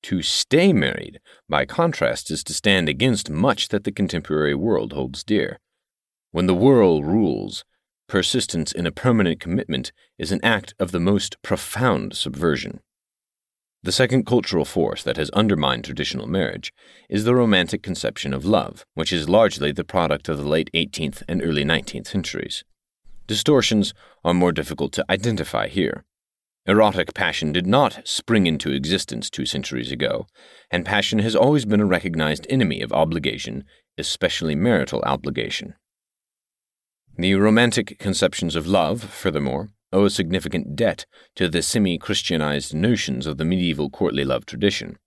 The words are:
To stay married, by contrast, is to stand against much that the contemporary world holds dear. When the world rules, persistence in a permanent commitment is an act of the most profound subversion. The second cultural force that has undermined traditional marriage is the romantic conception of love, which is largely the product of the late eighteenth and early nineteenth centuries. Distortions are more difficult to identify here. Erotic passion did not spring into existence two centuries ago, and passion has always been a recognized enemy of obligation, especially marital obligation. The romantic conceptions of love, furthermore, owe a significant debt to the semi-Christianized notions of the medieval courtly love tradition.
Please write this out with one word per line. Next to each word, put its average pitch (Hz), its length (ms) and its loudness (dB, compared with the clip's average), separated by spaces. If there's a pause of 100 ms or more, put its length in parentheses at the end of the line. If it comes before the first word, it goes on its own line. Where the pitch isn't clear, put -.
To 90 180 -4
stay 170 500 2
married, 65 480 -2 (280)
by 69 180 2
contrast, 143 640 -2
is 80 140 -4
to - 100 -8
stand 95 340 2
against 101 400 0
much 85 400 0
that 101 140 0
the 101 100 -4
contemporary 76 600 0
world 73 380 0
holds 67 320 -6
dear. 101 340 -2 (720)
When 87 160 0
the 92 80 4
world 95 500 6
rules, 76 600 0 (440)
persistence 92 640 -2
in 85 160 -4
a 78 60 -2
permanent 107 480 2
commitment 80 500 -4 (260)
is 80 140 -6
an 98 140 0
act 107 340 0
of 90 140 -2
the 87 80 0
most 98 420 0
profound 98 760 -2
subversion. 71 640 -2 (1000)
The 87 100 -2
second 123 340 2
cultural 98 380 2
force - 380 -2
that - 140 -4
has 76 140 -4
undermined 73 540 2
traditional 69 420 -6
marriage 71 460 -4 (360)
is 104 160 -2
the 123 100 4
romantic 104 480 4
conception 69 520 -6
of 67 100 -6
love, 85 400 0 (100)
which 82 180 -4
is 80 160 -2
largely 90 440 4
the 80 120 -6
product 80 440 -2
of 78 80 -2
the 71 120 -4
late 78 260 0
eighteenth 76 540 -4
and 90 140 -2
early 73 220 0
nineteenth - 440 -4
centuries. - 560 -6 (640)
Distortions 110 640 2 (320)
are 85 100 4
more 90 180 4
difficult 76 420 -4
to - 140 -2
identify 95 600 -2
here. 80 360 -2 (640)
Erotic 101 480 4
passion 80 380 -2
did 87 140 0
not 123 380 4
spring 104 420 2
into 76 260 0
existence 69 560 -4
two - 160 -6
centuries 64 480 -6
ago, 62 340 -4 (440)
and 87 140 -2
passion 104 340 0
has 110 180 2
always 135 300 4
been 104 140 4
a 104 60 4
recognized 85 640 0
enemy 98 320 0
of - 100 -6
obligation, 69 720 -2 (340)
especially 80 580 -2
marital 85 460 0
obligation. - 720 -4 (1400)
The 95 180 2
romantic 110 640 4
conceptions 90 580 0
of 80 100 -2
love, 95 380 2
furthermore, 73 640 -2 (240)
owe 98 120 4
a 101 60 4
significant 87 640 -2
debt 101 300 0 (300)
to 90 160 0
the 82 120 0
semi-Christianized 82 1120 0
notions 78 520 0
of 73 100 -6
the 78 80 -4
medieval 80 460 0
courtly - 340 -2
love 65 220 -2
tradition. - 600 -2